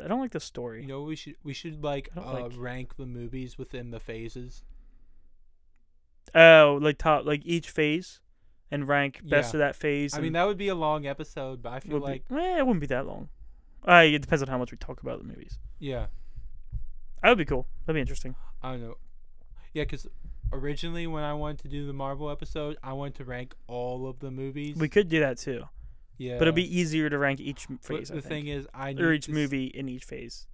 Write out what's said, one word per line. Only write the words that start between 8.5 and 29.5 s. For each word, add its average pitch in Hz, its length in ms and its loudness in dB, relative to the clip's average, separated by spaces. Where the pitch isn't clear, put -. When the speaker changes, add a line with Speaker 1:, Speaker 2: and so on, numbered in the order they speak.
Speaker 1:
and 143 180 -4
rank 143 340 2
best 147 320 2
Speaker 2:
Yeah. 156 40 2
Speaker 1:
of - 20 -
that 143 160 2
phase 143 380 0
Speaker 2:
I 147 40 -2
mean, 156 100 0
Speaker 1:
and 160 80 0
Speaker 2:
that 175 100 4
would 202 120 0
be 196 100 -2
a 190 60 0
long 151 320 0
episode, 135 560 -8
but 117 100 -8
I 131 80 -8
feel - 120 -10
Speaker 1:
would 147 80 0
be, 143 60 -8
Speaker 2:
like 139 240 -4
Speaker 1:
eh, 339 280 0
it 269 80 4
wouldn't 202 140 4
be 147 80 -2
that 131 180 0
long. - 220 -10
Uh, 175 200 12
it 147 160 4
depends 139 200 2
on 135 60 -4
how 131 100 -2
much 123 140 -4
we 117 60 -14
talk - 240 -8
about 127 160 -6
the - 60 -12
movies. - 340 -12
Speaker 2:
Yeah. 127 280 -4
Speaker 1:
That 190 60 -4
would 233 100 4
be 156 60 0
cool. 131 240 -2
That'd 160 100 0
be 147 40 -2
interesting. 127 340 -2
Speaker 2:
I 131 100 -6
don't 123 100 -6
know. 117 140 -10
Yeah, 151 100 -2
'cause - 220 -6
originally 165 540 -2
when 156 180 -2
I 147 100 -2
wanted 151 260 -4
to 139 80 -10
do 143 180 -4
the 139 60 -6
Marvel 139 380 -4
episode, 147 520 -6
I 135 120 -8
wanted 139 220 -6
to 139 80 -10
rank 123 300 -8
all 123 420 -6
of 131 120 -10
the 135 100 -8
movies. 139 460 -6
Speaker 1:
We 156 120 0
could 208 200 4
do 160 120 4
that 135 180 2
too. 120 260 -6
Speaker 2:
Yeah. 123 220 -6
Speaker 1:
But 156 40 6
it'd 160 120 6
be 175 240 0
easier 156 320 2
to 147 80 0
rank 139 220 2
each - 280 -8
m-, 131 140 -10
Speaker 2:
But 151 160 -6
Speaker 1:
phase, - 120 -10
I 165 60 -10
Speaker 2:
the 147 60 -6
thing 151 240 -6
Speaker 1:
think. 143 100 -6
Speaker 2:
is, 139 160 -8
I 135 200 -8
Speaker 1:
Or 160 180 2
Speaker 2:
need 156 80 4
Speaker 1:
each - 80 -8
Speaker 2:
to 147 60 -6
s- - 20 -2
Speaker 1:
movie 139 320 0